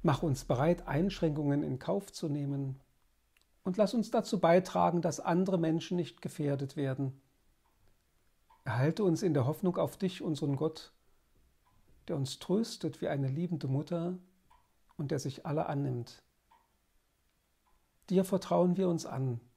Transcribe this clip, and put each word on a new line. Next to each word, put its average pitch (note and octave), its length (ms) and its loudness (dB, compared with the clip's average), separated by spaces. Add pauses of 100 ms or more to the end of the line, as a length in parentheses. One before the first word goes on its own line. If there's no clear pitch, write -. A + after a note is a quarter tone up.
Mach C#3+ 220 2
uns C#3+ 220 0
bereit, D#3 420 2
Einschränkungen D3+ 760 0
in C#3 140 -2
Kauf F#3+ 340 -4
zu - 180 -6
nehmen. C#3 500 -4 (840)
Und F#3 140 -2
lass G#3 160 4
uns A#3 180 0
dazu A3 280 0
beitragen, F3 600 4
dass D#3+ 180 -2
andere F#3 380 2
Menschen E3 400 0
nicht E3 240 -4
gefährdet C#3 560 -4
werden. C3+ 440 -4 (1400)
Erhalte C3 400 0
uns E3+ 200 4
in E3+ 100 2
der C3+ 120 4
Hoffnung E3 320 0
auf F3 200 -2
dich, F#3 240 -4
unseren C#3+ 340 -2
Gott, D#3 380 -4 (1120)
der F3 80 -4
uns C3+ 240 -4
tröstet - 600 -2
wie - 60 -4
eine C#3 200 0
liebende D#3 400 -4
Mutter E3 500 -2 (800)
und C#3+ 160 -4
der D3+ 80 -2
sich - 260 -8
aller D#3 220 -2
annimmt. C3+ 560 -4 (1900)
Dir F#3 140 4
vertrauen F3+ 540 2
wir F#3 120 2
uns E3+ 160 -2
an. C3 340 -4 (180)